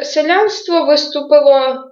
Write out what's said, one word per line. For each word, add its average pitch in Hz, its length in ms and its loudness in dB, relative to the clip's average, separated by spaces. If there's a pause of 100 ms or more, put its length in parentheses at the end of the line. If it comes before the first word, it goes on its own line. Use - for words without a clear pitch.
селянство 339 800 -2
виступило 277 1080 0